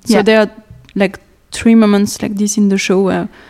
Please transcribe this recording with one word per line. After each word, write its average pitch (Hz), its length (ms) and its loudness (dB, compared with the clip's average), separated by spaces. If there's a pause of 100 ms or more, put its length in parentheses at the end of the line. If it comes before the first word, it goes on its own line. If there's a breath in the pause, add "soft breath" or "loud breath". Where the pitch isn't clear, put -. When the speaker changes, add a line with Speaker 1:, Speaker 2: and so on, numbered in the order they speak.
Speaker 1:
So 220 80 2
Speaker 2:
Yeah. 208 100 2
Speaker 1:
there 220 160 4
are, 208 100 0 (460)
like, 196 240 -2 (320)
three 226 240 2
moments 208 440 0
like 214 160 -6
this 208 200 -4
in 208 120 2
the 196 100 0
show 190 240 -2
where 180 260 -2 (220 loud breath)